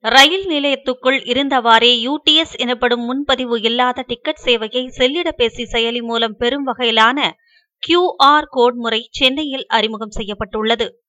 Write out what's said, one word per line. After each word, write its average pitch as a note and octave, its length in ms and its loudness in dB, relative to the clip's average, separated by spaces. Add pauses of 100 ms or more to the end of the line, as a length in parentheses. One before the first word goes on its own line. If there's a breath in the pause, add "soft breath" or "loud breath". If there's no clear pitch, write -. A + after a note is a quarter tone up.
ரயில் D4 480 2
நிலையத்துக்குள் C4+ 720 -2
இருந்தவாறே A#3+ 760 2
யூ B3 240 -2
டி D#4 120 2
எஸ் D#4+ 220 0
எனப்படும் A#3+ 440 -2
முன்பதிவு B3 640 -2
இல்லாத B3 440 -2
டிக்கெட் D4+ 380 -8
சேவையை A#3 420 -2 (120)
செல்லிடப்பேசி B3+ 760 -2
செயலி A#3 280 -2
மூலம் A3+ 360 -4
பெறும் C4+ 300 -2
வகையிலான A#3 640 2 (480)
கியூ F4 380 0
ஆர் D4 280 4
கோட் B3 300 2
முறை A#3 360 -4
சென்னையில் C4+ 580 -2
அறிமுகம் A3 420 -2
செய்யப்பட்டுள்ளது. G#3+ 840 -4 (140)